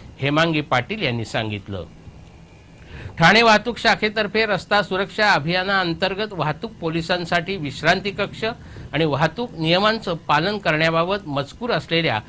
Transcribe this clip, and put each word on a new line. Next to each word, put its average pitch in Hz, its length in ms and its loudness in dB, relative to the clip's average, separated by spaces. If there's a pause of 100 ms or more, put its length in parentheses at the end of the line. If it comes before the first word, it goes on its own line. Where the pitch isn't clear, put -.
(200)
हेमांगी 151 420 2
पाटील 143 400 -2
यांनी 117 240 -2
सांगितलं. 104 600 -6 (1300)
ठाणे 185 220 8
वाहतूक 220 360 4
शाखेतर्फे 214 680 0
रस्ता 202 360 0
सुरक्षा 196 500 0
अभियानाअंतर्गत 185 1000 0
वाहतूक 156 400 -4
पोलिसांसाठी 175 840 -2
विश्रांती 170 560 -2
कक्ष 196 340 -4 (480)
आणि 151 120 2
वाहतूक 160 520 0
नियमांचं 190 560 2
पालन 165 440 0
करण्याबाबत 165 720 0
मजकूर 143 440 -4
असलेल्या 160 580 0